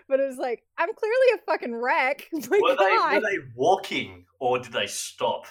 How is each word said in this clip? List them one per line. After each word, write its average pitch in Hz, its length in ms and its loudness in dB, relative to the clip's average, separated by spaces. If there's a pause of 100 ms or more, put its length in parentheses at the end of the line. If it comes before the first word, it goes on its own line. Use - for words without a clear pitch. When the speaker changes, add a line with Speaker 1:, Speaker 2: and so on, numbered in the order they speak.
Speaker 1:
but 269 140 0
it 277 60 -2
was 254 100 -10
like, 247 260 -6 (140)
"I'm 349 160 -2
clearly 480 420 2
a - 100 -6
fucking 247 300 -4
wreck." 262 540 -2
<laughs> 247 200 -8
Like, 403 120 4
Speaker 2:
Were 539 160 4
they, 392 120 4
Speaker 1:
God. 392 260 2
Speaker 2:
were - 60 2
they 214 160 -2 (180)
walking 127 680 0 (140)
or 127 200 0
did 113 120 -10
they 107 160 -4
stop? - 640 -6